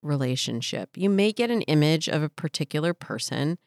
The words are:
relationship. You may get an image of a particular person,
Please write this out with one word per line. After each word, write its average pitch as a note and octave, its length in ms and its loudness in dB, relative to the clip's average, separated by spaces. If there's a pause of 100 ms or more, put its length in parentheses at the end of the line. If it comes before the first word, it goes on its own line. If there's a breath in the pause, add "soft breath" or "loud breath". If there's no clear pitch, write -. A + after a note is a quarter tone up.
relationship. C3+ 920 -2
You F#3 140 2
may G3+ 240 4
get A#3 180 0
an A3+ 120 0
image D#3 440 4
of D3+ 160 0
a D3+ 60 -2
particular D#3 640 -4
person, C#3 720 -4